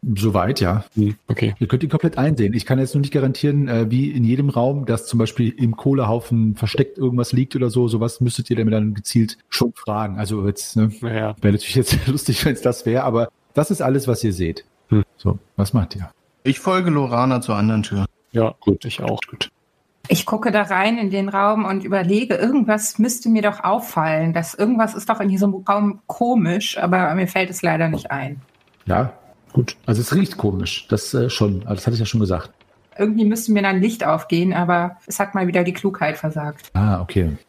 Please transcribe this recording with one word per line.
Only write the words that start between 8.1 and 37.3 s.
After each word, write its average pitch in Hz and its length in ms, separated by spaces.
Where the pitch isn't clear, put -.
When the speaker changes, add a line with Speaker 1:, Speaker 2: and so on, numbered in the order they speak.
Speaker 1:
müsstet 120 300
ihr 110 140
dann 110 300
gezielt 107 440
schon 123 260
fragen. 104 440
Also 104 300
jetzt, - 280
ne, 110 140
Speaker 2:
Ja. 110 380
Speaker 1:
wäre 101 120
natürlich - 240
jetzt - 260
<laughs> - 60
lustig, 135 360
wenn's 143 180
das 123 220
wäre, 123 200
aber 117 240
das 147 160
ist 190 100
alles, 131 280
was 117 160
ihr 110 80
seht. 87 320
Speaker 2:
Hm. 104 160
Speaker 1:
So, 92 200
was 101 160
macht 104 220
ihr? 92 160
Speaker 3:
Ich 135 160
folge 185 320
Lorana 127 500
zur 117 140
anderen 107 300
Tür. 98 220
Speaker 2:
Ja, 113 260
gut, - 260
ich - 160
auch. 113 200
Gut. - 200
Speaker 4:
Ich - 180
gucke 220 240
da 208 120
rein 202 360
in 202 120
den 196 180
Raum 202 360
und 190 200
überlege, 196 500
irgendwas 226 640
müsste 233 300
mir 220 140
doch 208 200
auffallen. 165 680
Das, 165 200
irgendwas 220 440
ist - 120
doch 226 120
in 202 80
diesem 196 260
Raum 202 540
komisch, 208 680
aber 180 360
mir 185 140
fällt 185 220
es 180 120
leider 165 260
nicht 147 220
ein. 135 320
Speaker 1:
Ja, 107 260
gut. 127 240
Also 113 140
es 120 120
riecht 185 240
komisch, 95 520
das, - 260
äh, 120 160
schon. 101 300
Also 104 160
das - 100
hatte 117 80
ich 113 60
ja 110 60
schon 117 120
gesagt. 92 320
Speaker 4:
Irgendwie 214 260
müsste 220 280
mir 208 100
dann 190 180
Licht 220 240
aufgehen, 170 480
aber 175 440
es - 140
hat 196 160
mal 185 100
wieder 180 160
die 175 100
Klugheit 185 460
versagt. 151 560
Speaker 1:
Ah, 98 260
okay. 87 360